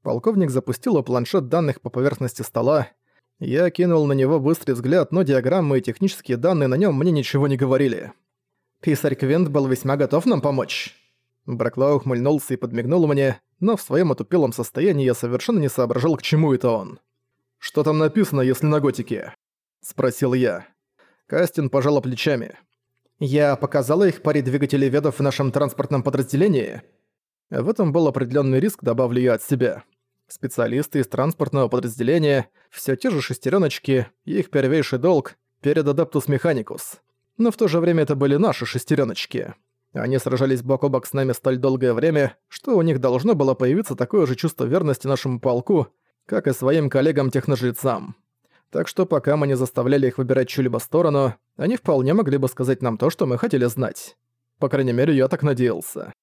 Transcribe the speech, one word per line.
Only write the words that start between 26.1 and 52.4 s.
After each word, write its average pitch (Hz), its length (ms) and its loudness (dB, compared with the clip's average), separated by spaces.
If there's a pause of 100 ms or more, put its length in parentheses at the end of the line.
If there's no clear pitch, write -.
В 131 200 -2
этом 190 220 0
был 160 160 2
определенный 135 520 0
риск, 202 240 -2
добавлю 123 380 0
я 123 120 4
от 110 100 -2
себя. 123 400 -2 (440)
Специалисты 123 720 -4
из 123 80 0
транспортного 135 600 -2
подразделения — 123 840 0 (200)
все - 260 -4
те 254 140 -4
же 156 120 0
шестереночки, 135 840 -2 (180)
их - 240 -4
первейший 135 500 0
долг — 156 360 0 (260)
перед 147 260 0
Адептус 147 400 0
Механикус. 139 760 -4 (360)
Но 226 140 2
в - 60 -10
то 214 100 2
же 165 120 2
время 165 240 2
это 143 120 0
были 139 220 2
наши 165 280 0
шестереночки. - 880 -2 (400)
Они 123 240 -2
сражались 127 460 0
бок 131 200 0
о 143 60 0
бок 131 160 -2
с - 80 -12
нами 131 200 0
столь 131 240 -2
долгое 127 360 0
время, 143 420 0 (120)
что - 280 -4
у 175 60 4
них 160 180 2
должно 131 360 2
было 135 180 2
появиться 135 420 0
такое 156 300 2
же 127 100 -2
чувство 151 300 -4
верности 147 420 0
нашему 131 320 -2
полку, 127 480 0 (380)
как - 220 -2
и 131 60 2
своим 143 360 0
коллегам-техножрецам. 131 1300 0 (560)
Так 156 160 -4
что 185 180 -2
пока 147 320 0
мы 147 80 0
не 139 100 0
заставляли 127 520 0
их 123 100 -2
выбирать 127 320 0
чью-либо 123 300 -2
сторону, 143 560 2 (220)
они 208 200 -2
вполне 139 360 2
могли 147 240 2
бы 131 100 0